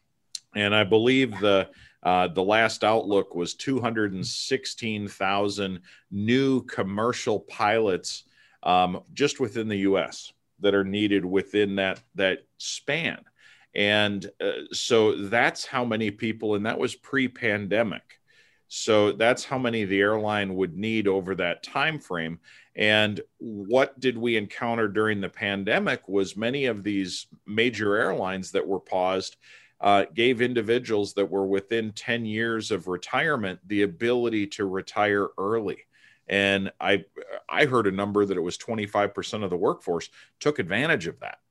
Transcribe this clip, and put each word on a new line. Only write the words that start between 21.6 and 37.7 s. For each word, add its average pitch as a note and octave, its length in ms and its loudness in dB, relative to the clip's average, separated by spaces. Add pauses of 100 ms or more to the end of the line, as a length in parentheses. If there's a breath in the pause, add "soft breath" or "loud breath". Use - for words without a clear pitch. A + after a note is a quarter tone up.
time D3+ 360 -2
frame. E2+ 400 -6 (360 soft breath)
And G#2+ 460 2 (160)
what A#2 600 0
did B2+ 180 0
we A#2 180 0
encounter A2 540 -2
during G#2+ 320 0
the F2+ 80 -6
pandemic A2 800 -2
was G2 260 0
many B2 300 -2
of G#2+ 180 -4
these G2 440 -4 (180)
major G#2+ 500 0
airlines G#2+ 560 -2
that F#2+ 160 0
were F#2 140 -2
paused, F#2+ 560 -2 (420 soft breath)
uh, G2+ 340 4
gave A#2 280 2
individuals A2+ 720 0
that G2 160 2
were G2 160 0
within G#2+ 480 -2
ten A#2 320 -4
years A2 460 -2
of F#2 180 -2
retirement A2 800 -2
the G2+ 160 2
ability A2 640 0
to G2+ 180 -4
retire G2+ 720 0
early. G2+ 400 -2 (500 soft breath)
And G2 420 2 (120)
I, G2 240 2 (420)
I C3+ 200 2
heard A#2+ 200 2